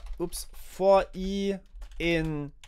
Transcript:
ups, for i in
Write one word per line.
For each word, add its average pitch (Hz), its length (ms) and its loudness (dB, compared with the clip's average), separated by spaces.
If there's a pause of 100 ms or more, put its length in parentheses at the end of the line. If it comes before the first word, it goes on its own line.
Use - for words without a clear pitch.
(180)
ups, - 340 -6
for 196 640 4
i 196 420 -2 (420)
in 160 540 0 (160)